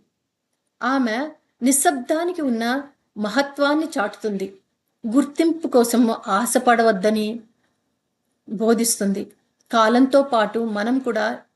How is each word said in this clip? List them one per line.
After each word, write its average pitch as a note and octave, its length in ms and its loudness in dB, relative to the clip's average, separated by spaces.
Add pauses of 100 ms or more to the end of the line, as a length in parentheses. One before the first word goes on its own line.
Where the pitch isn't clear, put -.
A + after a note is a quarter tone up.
(840)
ఆమె B3+ 480 -2 (320)
నిశ్శబ్దానికి D#4 800 0
ఉన్న A#3+ 400 -2 (360)
మహత్వాన్ని C#4+ 680 0 (100)
చాటుతుంది. G3+ 580 -6 (500)
గుర్తింపు D4 640 0
కోసం A#3 420 2 (160)
ఆశపడవద్దని A3 1120 0 (1080)
బోధిస్తుంది. G#3+ 840 0 (400)
కాలంతో B3 500 4
పాటు A3+ 360 0
మనం A3+ 400 -2
కూడా A#3 400 -4 (180)